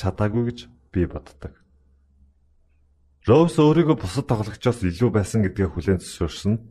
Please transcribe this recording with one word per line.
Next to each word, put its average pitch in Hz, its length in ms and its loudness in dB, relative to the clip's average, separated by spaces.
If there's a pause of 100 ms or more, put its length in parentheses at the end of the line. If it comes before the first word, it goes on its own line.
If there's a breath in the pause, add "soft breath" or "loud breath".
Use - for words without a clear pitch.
чадаагүй 104 380 -2 (100)
гэж - 60 -16 (340)
би 95 160 0
боддог. - 540 -16 (1600)
Роуз 160 320 4
өөрийгөө 156 400 4
бусад 104 320 -6
тоглогчоос 107 560 -2
илүү 90 240 0
байсан 104 320 0
гэдгээ 95 320 -2
хүлээн 92 240 0
зөвшөөрсөн - 580 -4 (160)